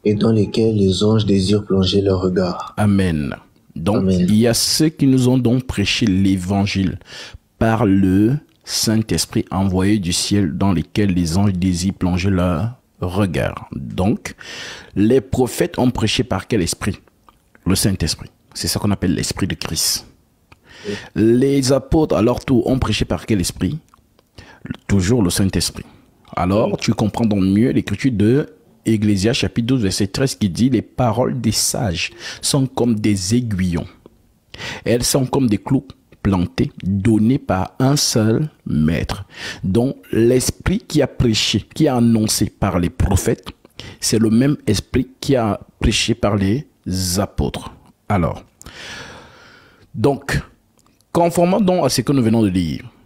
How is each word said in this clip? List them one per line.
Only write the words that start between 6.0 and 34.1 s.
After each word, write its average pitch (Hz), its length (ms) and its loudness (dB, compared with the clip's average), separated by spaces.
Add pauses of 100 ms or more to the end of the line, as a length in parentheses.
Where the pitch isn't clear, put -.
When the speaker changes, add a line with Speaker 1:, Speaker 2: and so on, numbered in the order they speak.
Speaker 2:
l'évangile 95 960 0 (600)
par 113 260 2
le 98 520 4 (260)
Saint-Esprit - 880 -2
envoyé 95 480 0
du 87 140 -2
ciel 98 440 0
dans 98 160 0
lesquels 98 380 0
les 87 260 0
anges 101 160 2
désirent 90 400 0
plonger 90 380 0
leur 90 500 -2 (180)
regard. 87 720 -4
Donc, - 640 -4 (600)
les 113 260 4
prophètes - 560 -2
ont 123 140 2
prêché 110 320 -2
par 95 240 -6
quel 101 160 0
esprit ? - 340 -4 (680)
Le 92 80 2
Saint-Esprit. 85 560 -2 (240)
C'est - 120 -6
ça - 120 -4
qu'on 104 100 -2
appelle 92 240 0
l'esprit - 320 -4
de 78 80 -4
Christ. - 540 -6 (800)
Speaker 1:
Oui. - 60 -6 (220)
Speaker 2:
Les 131 580 4
apôtres, 135 420 0
à 87 60 2
leur 120 220 0
tour, 127 240 2
ont 131 120 0
prêché 110 260 -2
par - 200 -6
quel 104 160 0
esprit ? 92 380 -4 (1080)
Toujours 101 360 2
le 87 60 2
Saint-Esprit. - 560 -2 (500)
Alors, 104 380 0
Speaker 1:
Oui. - 60 -4
Speaker 2:
tu 117 140 -2
comprends 117 320 -2
donc 104 160 0
mieux 101 300 2
l'écriture 110 400 -2
de 117 380 2 (360)
Ecclésias 107 480 2
chapitre 113 340 -2
douze, 131 140 0
verset 98 260 -2
treize, 135 280 -4
qui 104 140 -2
dit, « 104 220 0
Les 107 120 2
paroles 123 580 -2
des 113 100 0
sages - 600 -4 (300)
sont 135 260 0
comme 120 280 0
des 104 400 0
aiguillons. 92 520 -2 (1000)